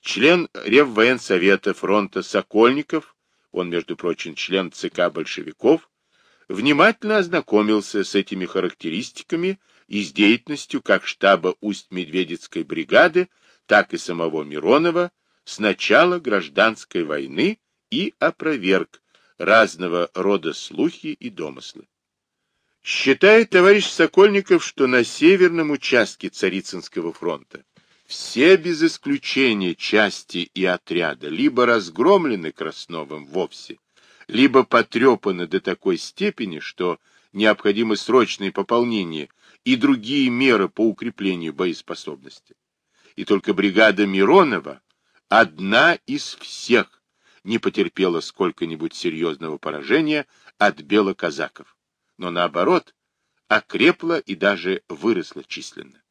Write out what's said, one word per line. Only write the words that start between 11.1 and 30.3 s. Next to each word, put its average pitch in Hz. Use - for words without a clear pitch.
Усть-Медведецкой 90
бригады, 156
так 104
и -
самого 82
Миронова 143
с -
начала 156
гражданской 104
войны 76
и 160
опроверг 113
разного 87
рода 92
слухи 151
и 123
домыслы. 78
Считает 208
товарищ 190
Сокольников, 190
что -
на 123
северном 165
участке 120
Царицынского 87
фронта -
все 165
без 160
исключения 131
части -